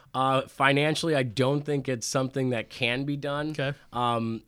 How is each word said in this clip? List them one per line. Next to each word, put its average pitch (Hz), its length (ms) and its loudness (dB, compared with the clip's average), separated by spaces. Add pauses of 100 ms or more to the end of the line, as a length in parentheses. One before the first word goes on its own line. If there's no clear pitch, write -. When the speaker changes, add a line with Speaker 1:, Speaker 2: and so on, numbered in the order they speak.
(160)
Speaker 1:
Uh, 135 260 4
financially, 147 760 2
I 131 80 2
don't 131 380 0
think 143 260 -2
it's 123 180 -4
something 131 440 -2
that 113 200 -4
can 123 320 -2
be 143 140 -4
done. 147 340 -4
Speaker 2:
Okay. 143 240 -4 (180)
Speaker 1:
Um, 117 560 0